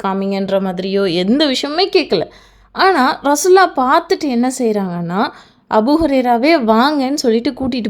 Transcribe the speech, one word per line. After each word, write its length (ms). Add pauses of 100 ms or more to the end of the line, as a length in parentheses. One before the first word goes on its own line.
காமிங்கன்ற" 560
மாதிரியோ 520
எந்த 340
விஷயமுமே 460
கேட்கல. 300 (500)
ஆனா 500
ரசுல்லா 540
பார்த்துட்டு 520
என்ன 300
செய்றாங்கன்னா, 720 (460)
அபூ 280
ஹுரைராவே 640
வாங்கன்னு 480
சொல்லிட்டு 360
கூட்டிட்டு 400